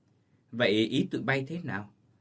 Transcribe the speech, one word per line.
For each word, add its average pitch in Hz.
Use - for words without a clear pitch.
Vậy 117
ý 120
tụi -
bay 135
thế 170
nào? 104